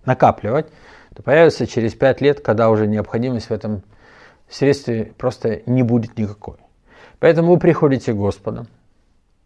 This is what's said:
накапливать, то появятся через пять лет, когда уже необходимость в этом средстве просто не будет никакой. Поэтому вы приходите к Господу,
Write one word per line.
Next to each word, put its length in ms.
накапливать, 640
то 80
появятся 440
через 260
пять 300
лет, 180
когда 300
уже 160
необходимость 640
в 20
этом 300
средстве 720
просто 480
не 160
будет 340
никакой. 400
Поэтому 340
вы 60
приходите 560
к 20
Господу, 500